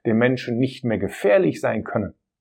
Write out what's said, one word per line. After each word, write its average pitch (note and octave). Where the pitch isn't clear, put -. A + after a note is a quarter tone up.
dem A2+
Menschen B2
nicht C3
mehr A2+
gefährlich E3+
sein A2
können. G2+